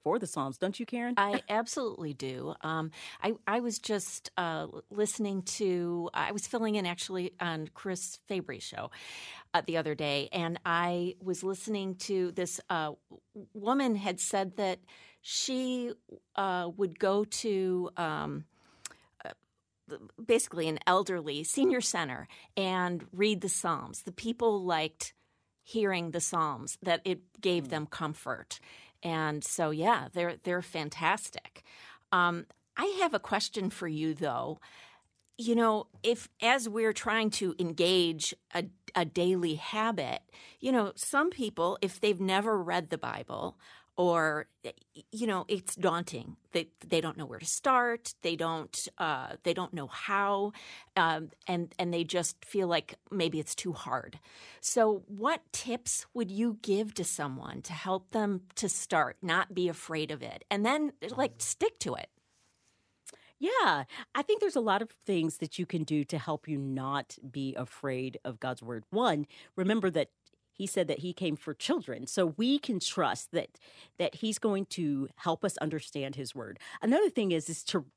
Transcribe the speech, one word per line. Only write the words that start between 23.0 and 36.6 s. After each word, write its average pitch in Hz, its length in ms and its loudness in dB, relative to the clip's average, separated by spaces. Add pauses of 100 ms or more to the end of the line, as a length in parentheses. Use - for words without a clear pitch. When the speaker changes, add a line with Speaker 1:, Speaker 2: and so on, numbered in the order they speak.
Speaker 2:
read 202 280 2
the 190 80 -4
Psalms. - 540 -2
The 180 100 -10
people 226 500 0
liked 160 520 0 (500)
hearing 185 480 0
the 170 80 0
Psalms, 151 600 -2
that 185 240 2
it - 360 -4
gave 175 240 4
Speaker 1:
Mm. 131 60 -8
Speaker 2:
them 156 160 -2
comfort. - 760 -6 (420)
And 156 420 0
so, 160 260 2
yeah, 160 420 4
they're, 175 300 -2
they're 180 200 0
fantastic. - 1000 -4 (500)
Um, 175 340 4 (300)
I - 100 0 (140)
have 330 140 4
a 302 40 4
question 196 520 0
for - 160 -6
you, 156 280 0
though. 147 440 -2 (800)
You 233 160 2
know, 226 340 4 (140)
if, 233 260 0 (120)
as 233 280 4